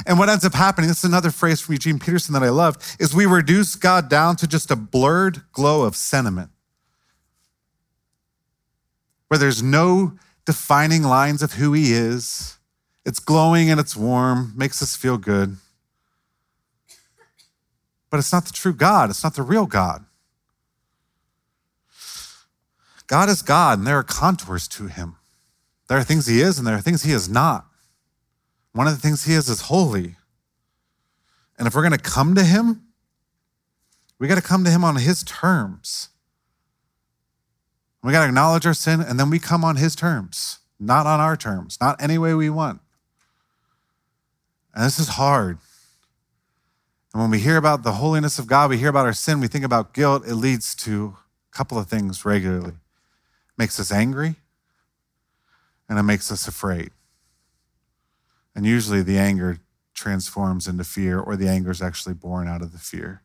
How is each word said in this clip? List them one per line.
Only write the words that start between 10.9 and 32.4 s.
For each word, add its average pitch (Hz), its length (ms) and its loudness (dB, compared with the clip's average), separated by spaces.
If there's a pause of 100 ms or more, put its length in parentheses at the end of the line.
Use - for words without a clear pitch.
lines 139 380 2
of 151 120 -4
who 147 180 0
he 147 220 4
is. 117 640 -4 (480)
It's - 140 -6
glowing 160 520 4
and 151 80 2
it's 147 160 -4
warm, 123 600 0
makes 135 260 -4
us - 140 -6
feel 127 200 -2
good. 98 380 -2 (2500)
But 151 80 0
it's 139 160 0
not 175 120 2
the - 60 -14
true 185 220 -4
God. 151 360 4
It's - 140 -8
not 156 120 -2
the 143 60 -6
real 185 240 0
God. 90 380 -2 (3000)
God 180 220 2
is 202 120 0
God, 143 380 4
and 104 80 -2
there 143 100 2
are 127 60 0
contours 147 680 -2
to 101 180 -14
him. 85 280 -12 (720)
There 131 100 0
are 131 60 0
things 147 240 0
he 117 140 4
is 175 160 2
and 120 100 -4
there 110 80 0
are 101 60 -4
things 165 220 0
he 151 80 0
is 95 180 -2
not. 123 380 0 (1040)
One 127 160 0
of 156 60 0
the 135 60 -8
things 151 260 -2
he 160 80 2
is 147 160 2
is 110 120 -2
holy. 107 540 0 (1400)
And 120 100 -2
if 117 80 -2
we're 151 80 2
gonna 151 140 4
come 151 380 0
to 196 80 6